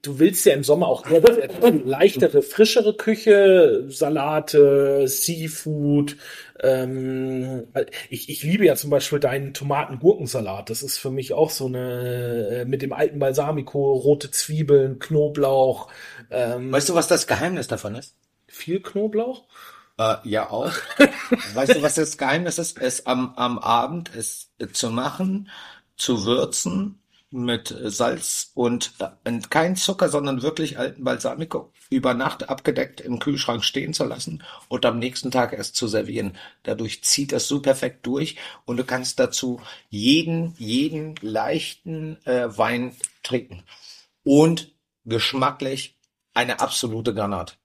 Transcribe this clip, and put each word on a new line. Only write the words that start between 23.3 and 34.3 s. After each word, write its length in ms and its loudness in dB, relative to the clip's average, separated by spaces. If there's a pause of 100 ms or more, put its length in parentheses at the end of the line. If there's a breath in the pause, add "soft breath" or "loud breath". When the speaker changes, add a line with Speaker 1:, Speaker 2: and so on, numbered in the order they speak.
Speaker 2:
am 220 -2
Abend 580 0
es, 420 -12
äh, 100 -8
zu 220 -4
machen, 580 -4 (480 loud breath)
zu 300 -2
würzen 680 -2 (360)
mit 400 -4 (120)
Salz 680 -4
und, 440 -2
äh, 80 -6 (220)
und 240 -6
kein 240 2
Zucker, 320 0
sondern 340 -2
wirklich 380 -4
alten 240 -6
Balsamico 680 -6 (160)
über 260 0
Nacht 340 -4
abgedeckt 520 -4
im 200 -8
Kühlschrank 420 -2
stehen 300 -4
zu 120 -2
lassen 380 -8 (260 loud breath)